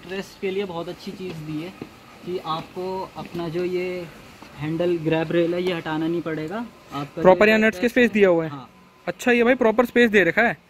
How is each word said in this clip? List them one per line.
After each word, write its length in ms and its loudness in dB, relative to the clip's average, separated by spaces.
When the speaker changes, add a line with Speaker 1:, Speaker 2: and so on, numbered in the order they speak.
Speaker 1:
rest 300 -10
के 100 -2
लिए 140 -4
बहुत 240 -8
अच्छी 220 -12
चीज़ 220 -10
दी 280 -8
है 80 -10
कि 120 -6
आपको 720 -6
अपना 320 -8
जो 160 -4
ये 200 -2
handle 400 0
grab 340 -2
rail 220 2
है, 100 -4
ये 100 -2
हटाना 340 -4
नहीं 140 -2
पड़ेगा। 360 -6
आपका 280 -8
Speaker 2:
प्रॉपर 240 6
Speaker 1:
जो 40 6
Speaker 2:
यहाँ 120 4
Speaker 1:
बैक 60 4
Speaker 2:
नट्स 120 -2
के 40 0
Speaker 1:
रेस्ट 100 2
Speaker 2:
स्पेस 160 4
Speaker 1:
है, 40 -6
Speaker 2:
दिया 160 6
हुआ 140 2
है। 60 -6
Speaker 1:
हाँ। 200 -14
Speaker 2:
अच्छा, 240 -2
ये 120 4
भाई 120 4
proper 300 2
space 260 4
दे 120 6
रखा 180 2
है 160 2